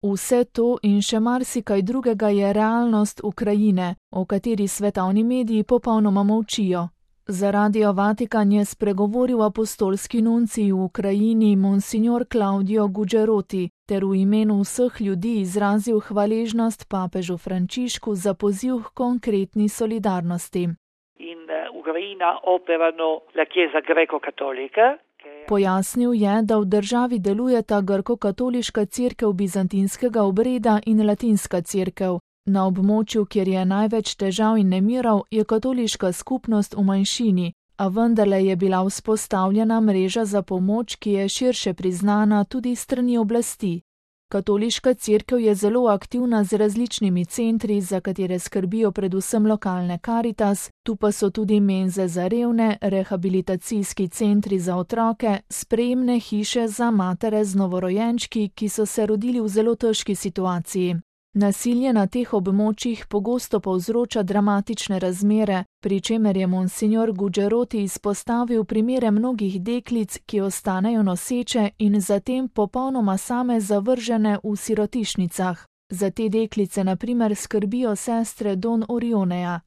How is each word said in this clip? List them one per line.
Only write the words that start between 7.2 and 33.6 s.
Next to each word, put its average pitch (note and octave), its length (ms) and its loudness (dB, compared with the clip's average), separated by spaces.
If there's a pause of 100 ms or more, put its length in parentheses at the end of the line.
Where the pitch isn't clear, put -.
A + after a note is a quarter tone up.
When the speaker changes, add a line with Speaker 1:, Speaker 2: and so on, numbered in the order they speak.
Speaker 1:
Za G3+ 240 0
Radio G#3 420 4
Vatikan G#3 600 2
je G#3 120 4
spregovoril G#3+ 800 0
apostolski G#3+ 800 0
nuncij A3+ 500 2
v F#3+ 120 0
Ukrajini, G#3 720 2
monsignor G#3+ 760 2
Claudio G3+ 560 2
Gugeroti, G3+ 840 0 (180)
ter G3 160 0
v G3 100 0
imenu G3+ 460 2
vseh B3 400 -2
ljudi G3+ 400 -2
izrazil G#3 600 0
hvaležnost A3 880 -2
papežu F#3 500 -4
Frančišku G3 760 -4
za F#3+ 200 -2
poziv G#3 440 -2
h A3 160 -10
konkretni G#3+ 720 0
solidarnosti. F#3 1000 -2 (480)
Speaker 2:
In, E3 320 -16
eh, D#3+ 240 -6
Ukrajina F3 720 -4
operano E3 800 0 (100)
la D#3 140 0
Chiesa D#3+ 320 0
greco-cattolica, D#3 1160 0 (180)
che D3 320 -20
Speaker 1:
Pojasnil G3 640 0
je, G#3 300 2
da G#3+ 160 2
v G#3 60 2
državi A3+ 540 0
delujeta G#3+ 640 0
grko-katoliška G#3+ 1040 -2
cerkev A#3 460 -2
bizantinskega G3 880 0
obreda A3 640 2
in G#3+ 200 4
latinska G#3 560 0
cerkev. F#3 560 -2 (280)
Na G3 220 2
območju, G#3 560 2
kjer F#3+ 240 0
je F#3 160 0